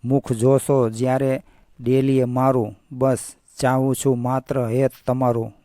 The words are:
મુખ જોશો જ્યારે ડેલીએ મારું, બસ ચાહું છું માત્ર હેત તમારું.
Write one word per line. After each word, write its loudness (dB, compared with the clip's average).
મુખ 0
જોશો 2
જ્યારે -2
ડેલીએ 2
મારું, 0
બસ 0
ચાહું 0
છું 0
માત્ર -4
હેત 0
તમારું. -2